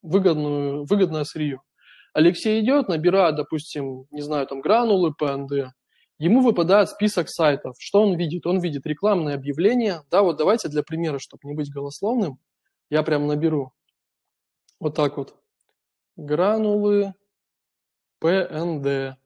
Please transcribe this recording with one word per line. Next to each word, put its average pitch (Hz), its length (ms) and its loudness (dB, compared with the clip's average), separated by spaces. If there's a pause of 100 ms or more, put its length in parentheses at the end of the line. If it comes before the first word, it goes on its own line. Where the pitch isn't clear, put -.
выгодную, 147 800 0
выгодное 160 400 0
сырье». 147 340 -4 (560)
Алексей 180 460 2
идет, 262 280 2
набирает, 170 480 2
допустим, 139 720 -6
не 147 100 -10
знаю, 147 260 -4
там, 135 140 -10
гранулы, 190 540 2
П 151 120 -2
Н 139 200 -4
Д. 135 260 -6 (460)
Ему 202 240 4
выпадает 190 480 4
список 202 400 -2
сайтов. 139 480 0
Что - 240 2
он 196 140 2
видит? 165 300 -4
Он 185 140 2
видит 151 260 -4
рекламные 160 480 0
объявления. 175 760 0
Да, 190 120 4
вот 170 140 2
давайте 170 320 0
для 147 140 -2
примера, 160 360 -4
чтобы - 300 -16
не 147 60 -8
быть 147 180 -6
голословным, 143 640 -4 (520)
я 151 120 2
прям 151 240 0
наберу 147 460 0 (1040)
вот 156 160 -4
так 143 220 0
вот. 135 180 -8 (840)
Гранулы, 202 1000 0 (1040)
П 180 320 2
Н 160 320 -4
Д. 135 440 -2